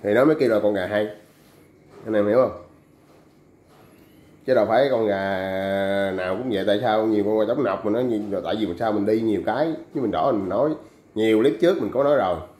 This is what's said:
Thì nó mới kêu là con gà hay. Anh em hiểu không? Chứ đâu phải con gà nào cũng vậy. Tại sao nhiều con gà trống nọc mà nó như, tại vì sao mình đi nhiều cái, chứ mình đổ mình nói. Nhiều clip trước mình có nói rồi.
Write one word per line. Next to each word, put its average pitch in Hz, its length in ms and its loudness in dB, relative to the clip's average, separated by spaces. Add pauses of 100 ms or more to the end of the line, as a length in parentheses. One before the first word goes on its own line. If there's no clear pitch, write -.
Thì 104 100 0
nó 123 120 6
mới 156 140 4
kêu 127 100 2
là 107 100 2
con 104 140 2
gà 92 120 -2
hay. 104 220 -2 (960)
Anh 113 80 -6
em 104 140 2
hiểu 110 100 2
không? 123 140 2 (1900)
Chứ 127 100 2
đâu 107 100 4
phải 120 260 2
con 113 160 0
gà 98 140 0 (920)
nào 92 220 -4
cũng 127 140 -6
vậy. 95 160 -2
Tại 104 140 2
sao 110 240 2
nhiều 107 180 2
con 107 160 0
gà 107 80 2
trống 131 160 -2
nọc 101 220 -2
mà 104 60 0
nó 117 80 0
như, 107 440 -4
tại 85 120 -2
vì 107 120 -2 (120)
sao 113 120 -2
mình 104 140 -2
đi 113 160 0
nhiều 107 240 0
cái, 147 280 -2 (220)
chứ 143 60 -2
mình 110 100 -2
đổ 85 200 0
mình 98 180 -2
nói. 120 200 0 (460)
Nhiều 110 240 2
clip 135 220 2
trước 170 200 2
mình 104 100 -6
có 135 120 0
nói 143 140 2
rồi. 92 180 0 (240)